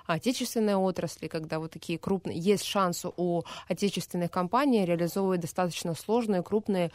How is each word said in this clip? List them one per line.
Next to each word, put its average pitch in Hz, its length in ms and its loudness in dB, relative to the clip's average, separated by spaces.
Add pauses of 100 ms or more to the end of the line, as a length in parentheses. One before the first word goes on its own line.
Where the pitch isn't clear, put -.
отечественной 214 680 0
отрасли, 185 520 -2
когда 160 320 -4
вот 160 120 -8
такие 165 280 -6
крупные, 180 400 -2
есть 190 240 2
шанс 185 420 0 (120)
у 175 260 0 (240)
отечественных 180 640 -2
компаний 220 540 4
реализовывать 175 560 2
достаточно 170 520 -2
сложные, 214 480 0
крупные, 190 540 0